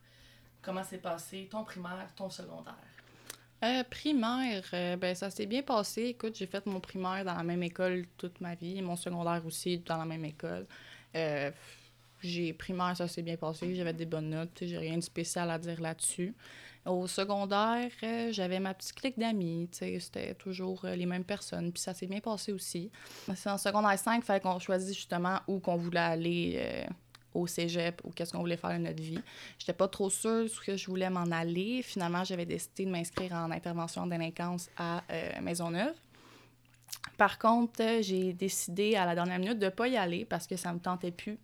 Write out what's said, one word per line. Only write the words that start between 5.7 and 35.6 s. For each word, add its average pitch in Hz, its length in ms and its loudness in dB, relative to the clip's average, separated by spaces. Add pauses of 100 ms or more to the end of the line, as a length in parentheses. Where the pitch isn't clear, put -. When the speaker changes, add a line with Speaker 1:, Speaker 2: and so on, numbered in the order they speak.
Speaker 2:
Écoute, 233 340 -2
j'ai 190 100 -4
fait 196 200 -4
mon 190 140 0
primaire 190 440 -2
dans 180 100 0
la 175 80 -2
même 175 200 2
école 180 440 2 (100)
toute 175 240 -8
ma 175 140 -6
vie 175 240 -6
et 190 40 -2
mon 175 140 0
secondaire 170 500 0
aussi 170 320 0
dans 170 200 -2
la 160 60 -2
même 160 200 -4
école. 151 420 -6 (500)
Euh, 147 340 2 (720)
j'ai, 175 300 0
primaire, 180 440 -2
ça 175 120 -2
s'est 170 140 -6
bien 170 140 -4
passé. 165 380 -2
J'avais 170 180 0
des 165 140 -4
bonnes 156 240 -2
notes. 160 300 -4
J'ai 175 180 -4
rien 160 180 0
de 170 60 2
spécial 170 480 -2
à 165 80 0
dire 170 220 -4
là-dessus. 170 540 -2 (520)
Au 180 200 2
secondaire, 202 840 2 (120)
euh, 233 300 0
j'avais 185 260 2
ma 190 160 0
petite - 200 -10
clique 262 240 -2
d'amis. 175 520 2
Tu - 80 -10
sais, 185 220 -2
c'était - 340 -6
toujours, 185 500 -6
euh, 185 100 -2
les 180 120 0
mêmes 180 180 0
personnes. 175 480 -4
Puis - 100 -4
ça 185 120 -4
s'est 185 120 -8
bien 190 140 -4
passé 208 320 -2
aussi. 185 380 -4 (440)
C'est 202 160 -2
en 196 80 2
secondaire 202 400 6
cinq, 233 260 4
fallait 196 160 4
qu'on 185 180 2
choisisse 185 380 0
justement 180 500 0
où 190 140 2
qu'on 175 160 2
voulait 170 240 2
aller, 170 580 4
euh, - 260 -2 (500)
au 175 120 2
cégep 170 580 0
ou 170 60 -8
qu'est-ce 170 220 -4
qu'on 175 80 -2
voulait 170 160 2
faire 175 220 0
de 170 60 2
notre 160 180 -2
vie. 160 180 -4 (380)
J'étais - 140 0
pas 190 160 6
trop 196 220 0
sûre 226 320 2
de 226 60 2
ce 220 120 -8
que 196 160 -2
je 185 100 -4
voulais 185 240 0
m'en 175 200 2
aller. 175 520 2
Finalement, 175 420 0
j'avais 180 220 -2
décidé 170 380 -4
de 190 60 0
m'inscrire 180 420 0
en 165 180 0
intervention 170 520 -2
en 180 40 0
délinquance 175 680 -2
à, 170 340 -2
euh, 165 300 -4
Maisonneuve. 175 540 0 (1200)